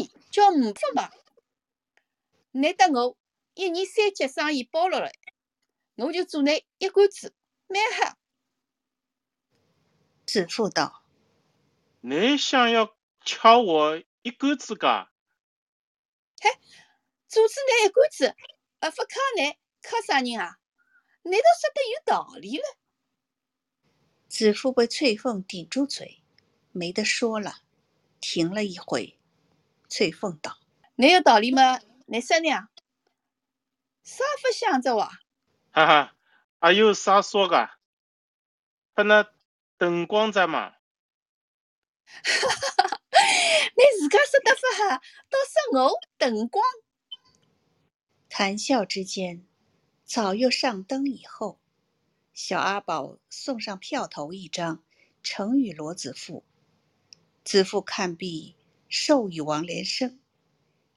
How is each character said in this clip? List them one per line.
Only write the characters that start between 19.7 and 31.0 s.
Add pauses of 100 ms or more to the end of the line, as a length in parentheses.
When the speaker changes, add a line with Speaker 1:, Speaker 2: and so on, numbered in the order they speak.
Speaker 1:
敲
啥
人
啊？ (640)
难
道 (160)
说
得 (140)
有
道
理
了？ (1600)
Speaker 2:
子
父
被
翠
凤
顶
住
嘴， (520)
没
得
说
了， (580)
停
了
一
会， (720)
翠
凤
道：“ (380)
Speaker 1:
你